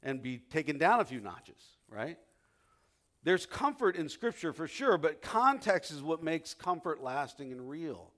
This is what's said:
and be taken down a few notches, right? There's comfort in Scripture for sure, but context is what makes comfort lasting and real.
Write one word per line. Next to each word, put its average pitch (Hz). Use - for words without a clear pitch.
and 131
be 127
taken 147
down 208
a 185
few 123
notches, -
right? 117
There's 175
comfort 254
in 160
Scripture 220
for 160
sure, 233
but 151
context 233
is 147
what 160
makes 160
comfort 160
lasting 135
and 127
real. 143